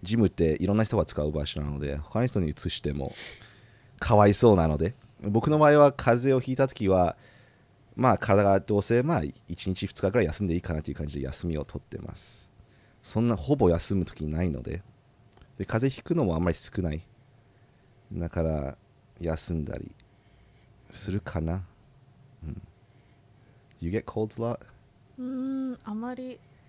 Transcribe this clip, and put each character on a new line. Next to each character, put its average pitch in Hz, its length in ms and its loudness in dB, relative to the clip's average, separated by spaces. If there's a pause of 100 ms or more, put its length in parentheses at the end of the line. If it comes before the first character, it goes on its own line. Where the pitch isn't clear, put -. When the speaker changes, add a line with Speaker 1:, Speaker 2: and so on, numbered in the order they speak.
Speaker 1:
ジ 98 140 -2
ム 110 100 6
っ 87 40 4
て 80 300 2
い 90 60 0
ろ 101 80 2
ん - 20 2
な 110 80 4
人 110 120 -2
が 85 100 2
使 - 160 -6
う 76 80 0
場 76 160 -4
所 - 160 -8
な 73 80 -6
の 71 80 -6
で、 71 180 -6
他 73 240 -8
の 123 60 0
人 110 140 -2
に 80 100 -2
移 - 180 -8
し - 140 -8
て 73 100 -4
も 69 220 -8 (840)
か - 180 2
わ 104 120 10
い 101 60 6
そ 113 200 8
う - 20 6
な 82 100 4
の 78 100 2
で、 85 180 -2 (280)
僕 110 280 0
の 151 80 2
場 151 100 8
合 147 100 8
は 143 140 8
風 123 380 2
邪 131 60 4
を 127 40 2
ひ 131 120 -6
い 127 40 -4
た 135 100 2
時 107 220 -2
は、 90 280 4 (800)
ま 120 180 4
あ、 92 60 2
体 104 240 4
が 98 180 6
ど 101 180 0
う 101 40 2
せ、 117 200 2
ま 156 160 0
あ、 80 40 -2 (260)
一 85 200 -6
日 95 180 -4
二 - 160 -8
日 95 80 2
く 104 80 -2
ら 113 40 4
い 87 40 2
休 78 180 -4
ん 92 40 -2
で 82 60 0
い 87 40 0
い - 20 -2
か 87 140 -6
な 78 80 -4
と - 80 -10
い - 20 -6
う - 40 -6
感 76 100 -8
じ 71 140 -10
で 65 40 -6
休 67 220 -8
み 82 100 -2
を 71 80 -6
取 - 160 -12
っ - 80 -20
て - 100 -12
ま - 160 -12
す。 - 360 -20 (520)
そ - 180 -4
ん 120 80 2
な 117 80 2
ほ 131 200 0
ぼ 101 140 4
休 82 240 0
む 90 100 0
時 - 220 -10
な 78 160 -2
い 90 80 0
の 65 120 -6
で、 - 200 -8 (760)
で、 - 60 -4
風 117 220 -2
邪 - 20 2
ひ - 140 -8
く - 140 -4
の 156 80 2
も 87 100 0
あ 80 40 0
ん 87 60 0
ま 87 60 2
り 80 60 0
少 - 260 -6
な 80 100 -2
い。 78 80 -6 (1120)
だ 87 160 -6
か 85 140 -2
ら、 76 340 -2 (440)
休 82 340 -4
ん 78 100 -4
だ - 140 -10
り - 140 -14 (1000)
す - 200 -10
る 98 100 -2
か - 200 -6
な。 85 240 -4 (800)
う 78 40 -10
ん。 - 140 -12 (1160)
Do 85 60 -6
you 85 40 -4
get 104 140 -2
colds 110 340 -6
a 117 140 -4
lot? - 80 -10 (580)
Speaker 2:
う 254 40 -10
ー 262 500 -6
ん、 240 120 -12
あ 214 100 -10
ま 240 200 -8
り 254 240 -12 (300)